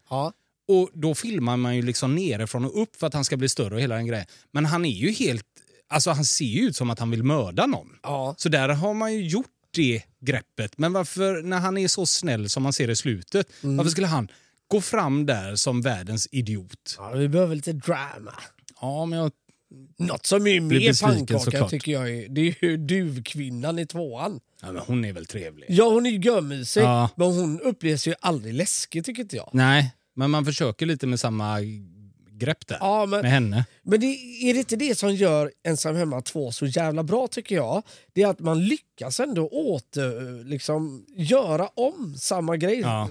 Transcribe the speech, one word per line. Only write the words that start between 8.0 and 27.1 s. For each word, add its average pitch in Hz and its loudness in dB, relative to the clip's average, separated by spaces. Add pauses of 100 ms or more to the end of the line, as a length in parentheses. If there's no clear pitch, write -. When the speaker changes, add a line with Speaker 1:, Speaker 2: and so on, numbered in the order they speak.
Speaker 1:
Ja. 139 -6
Speaker 2:
Så - -2
där 143 2
har 160 0
man 220 -2
ju 208 -2
gjort 208 0 (240)
det 123 2 (180)
greppet. 120 -4
Men 165 0
varför, 185 -2
när 180 -2
han 185 0
är 190 2
så 180 0
snäll 117 0
som 131 -2
man 139 0
ser 127 0
i 113 0
slutet, 127 -2 (160)
Speaker 1:
Mm. 139 -2
Speaker 2:
varför 143 2
skulle 185 0
han 143 0 (400)
gå 208 4
fram 147 0
där 104 -2
som 123 0
världens 107 -2
idiot? 107 -6
Speaker 1:
Ja, 101 -12
vi 139 0
behöver 165 2
lite 151 -4
drama. 143 -6 (460)
Speaker 2:
Ja, 143 -4
men 165 -2
jag 160 0 (640)
Speaker 1:
Något 170 -4
som 196 4
är 208 4
Speaker 2:
blir 202 6
Speaker 1:
mer 135 6
Speaker 2:
besviken, 127 6
Speaker 1:
pannkaka, 117 2
Speaker 2:
såklart. 123 2
Speaker 1:
tycker 151 -2
jag 131 -2
är, 117 -8
det 135 -2
är 165 2
ju 165 2
duvkvinnan 147 -4
i 165 -4
tvåan. 147 -8 (220)
Speaker 2:
Ja, 90 -10
men 90 -8
hon 120 0
är 101 -6
väl 82 -12
trevlig. 80 -12
Speaker 1:
Ja, 208 8
hon 240 4
är 247 2
ju 214 0
görmysig, 156 0
Speaker 2:
Ja. 120 4